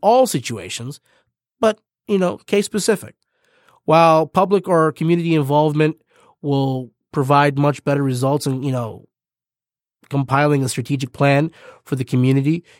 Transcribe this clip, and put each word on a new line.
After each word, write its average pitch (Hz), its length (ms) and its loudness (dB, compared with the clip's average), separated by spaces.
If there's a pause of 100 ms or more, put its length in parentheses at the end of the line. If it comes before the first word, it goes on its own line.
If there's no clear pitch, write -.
all 247 240 4
situations, 117 720 -8 (600)
but, 220 200 0 (280)
you 208 100 0
know, 180 200 -2
case 202 280 -2
specific. 196 500 -4 (680)
While 160 400 4
public 190 420 0
or 160 240 2
community 165 440 0
involvement 151 680 0 (400)
will 135 500 -2 (200)
provide 143 460 2
much 143 260 0
better 139 180 -2
results 135 460 -2
in, 131 160 -4
you 143 80 -4
know, 120 360 -8 (1040)
compiling 139 500 0
a 131 60 -2
strategic 131 460 -6
plan 143 360 2 (360)
for 143 100 -6
the 127 80 -6
community, 135 640 0 (140)